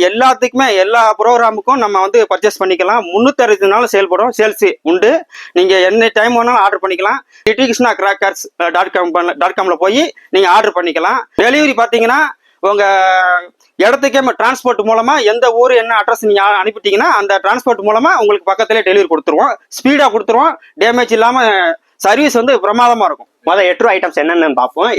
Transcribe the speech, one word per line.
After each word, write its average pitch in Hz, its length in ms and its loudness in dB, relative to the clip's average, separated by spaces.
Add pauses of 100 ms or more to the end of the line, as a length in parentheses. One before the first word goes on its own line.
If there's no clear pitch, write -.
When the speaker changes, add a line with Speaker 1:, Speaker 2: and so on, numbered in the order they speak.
Speaker 1:
எல்லாத்துக்குமே, 254 580 0 (180)
எல்லா 226 180 2 (180)
ப்ரோக்ராமுக்கும் 233 640 0
நம்ம 202 220 -2
வந்து 220 160 2 (100)
பர்ச்சேஸ் 202 300 -2
பண்ணிக்கலாம். 185 500 0
முன்னூத்தி 247 320 0
அறுபத்தஞ்சு 196 300 0
நாளும் 233 200 -2
செயல்படும், 196 440 0
சேல்ஸ் 214 280 0 (260)
உண்டு. 208 200 2 (460)
நீங்க 190 180 2 (140)
என்ன 226 180 2 (100)
டைம் 233 200 0
வேணாலும் 233 260 0
ஆர்டர் 196 200 -2
பண்ணிக்கலாம். 190 360 -4 (300)
லிட்டில் 233 200 0
கிருஷ்ணா 233 300 0
கிராக்கர்ஸ் 196 440 -2 (340)
டாட் 180 180 -2
காம் 175 220 -2
பண்ண, 170 260 -2
டாட் 180 160 -2
காம்ல 185 240 -2
போய் 226 180 2 (340)
நீங்க 190 200 2
ஆர்டர் 208 240 0
பண்ணிக்கலாம். 175 400 -2 (240)
டெலிவரி 277 380 0
பாத்தீங்கன்னா 233 360 0 (500)
உங்க 202 160 0 (1000)
இடத்துக்கே 254 420 0
ம-, - 120 0
டிரான்ஸ்போர்ட் 247 500 -2
மூலமா 233 260 0 (160)
எந்த 240 160 0 (140)
ஊர் 254 200 4
என்ன 226 180 -2
அட்ரஸ் 220 300 -2
நீங்க 202 160 2
அ-, 208 160 2
அனுப்பிட்டீங்கன்னா 208 480 -2 (100)
அந்த 202 140 -2 (120)
டிரான்ஸ்போர்ட் 220 440 -2
மூலமா 233 220 2 (100)
உங்களுக்கு 208 300 0
பக்கத்திலே 220 360 0
டெலிவரி 190 240 2
கொடுத்துருவோம். 165 420 0 (240)
ஸ்பீடா 285 380 0
கொடுத்துருவோம், 240 400 0 (280)
டேமேஜ் 233 340 0
இல்லாம 240 260 2 (600)
சர்வீஸ் 240 360 2
வந்து 254 140 2 (100)
பிரமாதமா 226 460 2
இருக்கும். 131 180 -12 (200)
Speaker 2:
மொத 180 100 2 (140)
எட்டு 196 120 -2
ரூபா 226 120 2
ஐட்டம்ஸ் 175 260 -4
என்னென்னு 160 380 0
பார்ப்போம். 160 380 -2